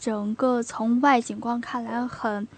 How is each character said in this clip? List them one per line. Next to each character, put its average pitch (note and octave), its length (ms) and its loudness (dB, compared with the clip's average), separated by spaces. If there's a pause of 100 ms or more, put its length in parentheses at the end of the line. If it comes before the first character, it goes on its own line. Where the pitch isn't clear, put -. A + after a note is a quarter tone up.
整 G#3+ 360 -2
个 B3 260 2
从 A#3 400 0
外 C#4 180 6
景 G#3+ 180 -6
观 A#3+ 220 -4
看 A#3 240 -6
来 A#3 220 -4
很 G#3+ 520 -4